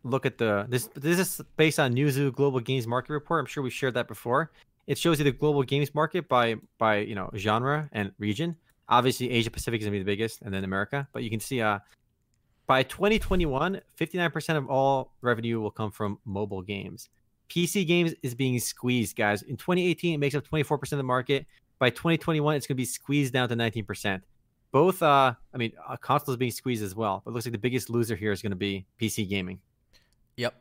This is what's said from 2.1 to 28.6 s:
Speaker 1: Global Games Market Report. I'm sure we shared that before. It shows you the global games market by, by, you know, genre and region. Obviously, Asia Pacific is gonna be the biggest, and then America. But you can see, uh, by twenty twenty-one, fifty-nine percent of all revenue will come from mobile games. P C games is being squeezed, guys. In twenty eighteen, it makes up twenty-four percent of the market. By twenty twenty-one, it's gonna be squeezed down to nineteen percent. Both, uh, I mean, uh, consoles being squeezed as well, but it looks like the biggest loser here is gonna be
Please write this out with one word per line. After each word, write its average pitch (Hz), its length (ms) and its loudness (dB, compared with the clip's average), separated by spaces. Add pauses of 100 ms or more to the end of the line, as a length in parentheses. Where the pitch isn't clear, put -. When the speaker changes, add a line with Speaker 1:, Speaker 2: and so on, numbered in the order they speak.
Speaker 1:
Global 135 260 2
Games 123 280 -2
Market 123 260 -2
Report. 151 260 -2
I'm 131 60 -2
sure 143 160 -8
we 127 80 -4
shared 127 240 -2
that 120 140 -2
before. 127 440 -2 (360)
It 143 100 -2
shows 165 220 4
you 151 60 2
the 139 60 6
global 143 300 2
games 139 320 0
market 156 340 0
by, 117 280 4 (240)
by, 110 180 6
you 104 160 -2
know, 95 220 -6
genre 120 580 0
and 101 240 -4
region. 107 380 -2 (340)
Obviously, 123 400 2
Asia 117 220 2
Pacific 117 280 -4
is 107 60 -4
gonna 104 60 -2
be 101 80 -2
the 95 60 -4
biggest, 104 360 -2
and 101 100 -8
then 95 120 -4
America. 98 500 -4
But 117 100 -6
you 113 60 -6
can 110 100 -4
see, 123 220 -4
uh, 104 180 2 (880)
by 135 160 4
twenty 208 360 2
twenty-one, 175 600 0 (160)
fifty-nine 170 360 0
percent 160 260 -2
of 135 120 -2
all 135 520 2
revenue 117 400 0
will 104 100 -2
come 107 200 -4
from 104 340 -4
mobile 101 380 -6
games. 98 460 -10 (380)
P 170 200 0
C 196 180 0
games 170 280 2 (100)
is 123 100 -4
being 127 260 0
squeezed, 123 560 -2
guys. 104 280 2
In 139 120 -8
twenty 180 320 0
eighteen, 170 280 0
it - 20 -4
makes 143 180 0
up 139 100 -2
twenty-four 151 320 0
percent - 200 -4
of 139 60 -2
the 127 40 -4
market. 127 380 0 (340)
By 127 120 6
twenty 165 260 0
twenty-one, 151 380 0
it's 135 120 -2
gonna 139 80 -2
be 127 100 -2
squeezed 139 480 0
down 127 160 2
to 117 60 -2
nineteen 113 300 -2
percent. 98 380 -4 (480)
Both, 175 320 4
uh, 139 300 6 (200)
I 131 40 -10
mean, 113 160 -2 (120)
uh, 127 120 -10
consoles 135 400 0
being 123 140 0
squeezed 117 320 -4
as 95 120 -6
well, 104 280 -2
but 117 80 -12
it - 20 -10
looks 117 120 -6
like 120 60 -6
the 110 80 -6
biggest 123 300 -2
loser 113 260 0
here 104 160 -2
is 95 100 -2
gonna 101 140 -4
be 98 300 -4 (120)